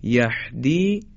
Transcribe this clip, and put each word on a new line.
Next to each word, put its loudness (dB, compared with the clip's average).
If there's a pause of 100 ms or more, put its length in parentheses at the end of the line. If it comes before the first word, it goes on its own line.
یهدی 0 (100)